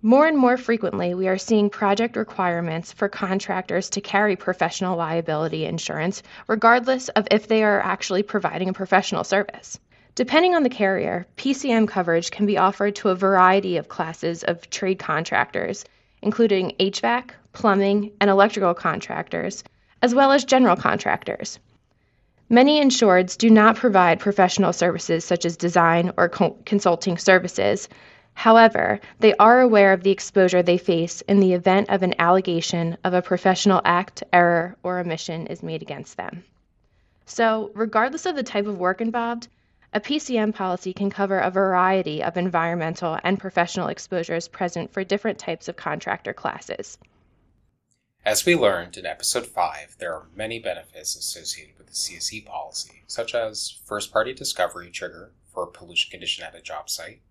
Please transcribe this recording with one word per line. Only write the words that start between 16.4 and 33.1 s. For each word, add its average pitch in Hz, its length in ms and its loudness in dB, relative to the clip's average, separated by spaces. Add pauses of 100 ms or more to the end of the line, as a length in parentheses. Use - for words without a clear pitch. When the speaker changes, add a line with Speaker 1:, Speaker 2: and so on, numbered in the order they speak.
Speaker 1:
H 196 200 -2
vac, 240 360 -4 (160)
plumbing, 202 580 0 (100)
and 202 80 4
electrical 196 460 4
contractors, 175 880 -6 (400)
as 247 140 2
well 269 160 6
as 269 120 2
general 254 300 4
contractors. - 880 -6 (880)
Many 285 340 6
insureds 190 560 4
do 226 120 4
not 220 260 8
provide 185 420 4
professional 190 540 0
services 175 520 -2
such 175 200 -2
as 170 120 -4
design 170 600 2
or 175 120 2
co-, 175 380 -2
consulting 180 500 0
services. 175 720 2 (460)
However, 226 640 4 (220)
they 220 160 6
are 233 240 8
aware 208 320 6
of 185 100 0
the 190 80 2
exposure 185 520 2
they 175 160 4
face 170 440 -2
in 202 180 4
the 185 120 4
event 185 380 2
of 185 120 0
an 180 160 0
allegation 170 840 0
of 185 80 0